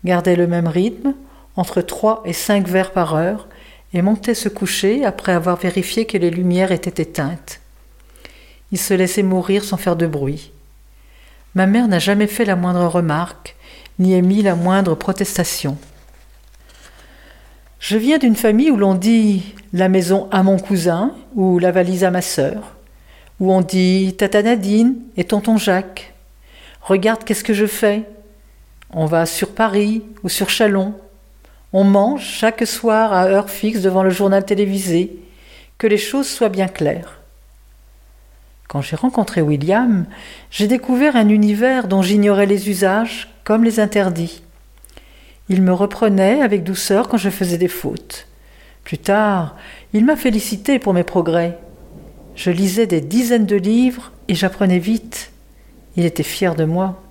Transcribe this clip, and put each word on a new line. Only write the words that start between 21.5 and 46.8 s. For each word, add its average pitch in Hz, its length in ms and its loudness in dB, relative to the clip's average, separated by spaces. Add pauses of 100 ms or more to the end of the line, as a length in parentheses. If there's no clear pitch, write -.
la 180 120 2
valise 185 320 0
à 185 60 2
ma 180 120 -2
sœur », - 540 -4 (640)
où 190 120 2
on 190 80 4
dit « 185 580 2
tata 208 240 2
Nadine 226 540 2 (220)
et 180 60 0
tonton 214 340 0
Jacques ». « - 560 -4 (680)
Regarde 214 440 0
qu'est-ce 208 200 -4
que 220 100 0
je 208 120 2
fais ». 208 380 0 (880)
On 160 120 -2
va 165 200 2
sur - 240 -6
Paris 214 520 0 (200)
ou 185 60 -6
sur 185 200 -4
Chalon. 202 460 0 (800)
On 196 120 4
mange 202 380 4
chaque 226 440 -2
soir 220 460 0
à 185 140 4
heure 196 240 2
fixe 214 300 -4
devant 190 220 2
le 190 80 4
journal 196 340 2
télévisé. 196 720 -2 (600)
Que - 80 0
les 208 120 4
choses 269 300 -4
soient 226 220 0
bien 185 180 -2
claires. 170 520 -6 (1500)
Quand 143 140 -6
j'ai 156 140 -6
rencontré 226 460 0
William, 175 640 2 (440)
j'ai 208 160 -2
découvert 254 500 2
un 214 120 4
univers 214 600 2
dont 190 140 2
j'ignorais 202 440 2
les 202 220 0
usages 196 600 -2 (160)
comme 220 200 2
les 226 160 0
interdits. 190 600 -2 (1080)
Il 190 140 2
me 180 100 4
reprenait 202 680 2
avec 202 200 0
douceur 190 460 -2